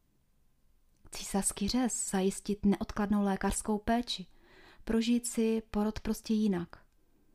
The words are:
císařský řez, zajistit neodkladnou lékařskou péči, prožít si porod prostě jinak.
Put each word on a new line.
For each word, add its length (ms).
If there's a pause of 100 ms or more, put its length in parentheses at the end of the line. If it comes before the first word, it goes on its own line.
(1120)
císařský 560
řez, 420
zajistit 560
neodkladnou 580
lékařskou 540
péči, 480 (580)
prožít 440
si 340 (100)
porod 280
prostě 340
jinak. 520 (500)